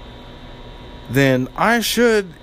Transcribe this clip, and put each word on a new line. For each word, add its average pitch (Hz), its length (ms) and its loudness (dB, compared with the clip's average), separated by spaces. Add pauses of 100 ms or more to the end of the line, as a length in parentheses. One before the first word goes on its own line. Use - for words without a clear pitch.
(1080)
then 131 460 4
I 220 240 4
should, 214 640 2